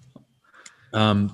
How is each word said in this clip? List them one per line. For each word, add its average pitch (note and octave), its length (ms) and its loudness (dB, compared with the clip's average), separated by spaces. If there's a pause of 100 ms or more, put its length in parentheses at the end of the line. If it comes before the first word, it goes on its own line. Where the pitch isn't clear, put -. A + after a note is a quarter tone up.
(920)
Ähm, G2+ 420 0